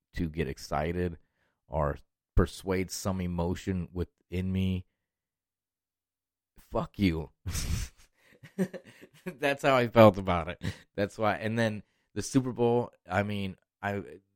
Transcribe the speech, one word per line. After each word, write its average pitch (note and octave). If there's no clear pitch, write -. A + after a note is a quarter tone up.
to E2+
get D2+
excited E2+
or D2
persuade F#2
some F#2+
emotion F2
within F2+
me. F#2
Fuck G#2+
you. E2
<laughs> -
That's C#3+
how C#3
I B2
felt G#2+
about F2+
it. E2+
That's G2+
why. G#2
And A2
then G#2+
the G#2
Super B2+
Bowl, A#2
I F#2+
mean, G2+
I, G2+